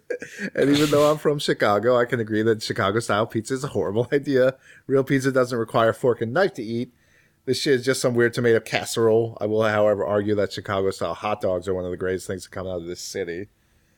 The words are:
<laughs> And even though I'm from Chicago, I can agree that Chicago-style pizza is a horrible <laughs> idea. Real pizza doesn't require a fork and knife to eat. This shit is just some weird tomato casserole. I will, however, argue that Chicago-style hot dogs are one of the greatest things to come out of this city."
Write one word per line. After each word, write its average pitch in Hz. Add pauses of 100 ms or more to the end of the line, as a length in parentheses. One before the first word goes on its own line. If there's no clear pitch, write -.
(240)
<laughs> -
And 135
even 147
though 147
I'm 156
from 147
Chicago, 120
I 120
can 123
agree 107
that 110
Chicago-style 110
pizza 117
is 131
a 143
horrible 104
<laughs> -
idea. 135 (320)
Real 135
pizza 135
doesn't 127
require 113
a -
fork -
and 113
knife 185
to 120
eat. 117 (540)
This 127
shit 143
is 120
just 131
some 127
weird 117
tomato 117
casserole. 113
I 104
will, 107
however, 104
argue 104
that 101
Chicago-style 95
hot 104
dogs 92
are 92
one 90
of 90
the 87
greatest 92
things 95
to -
come 95
out 90
of 85
this 90
city." 92 (500)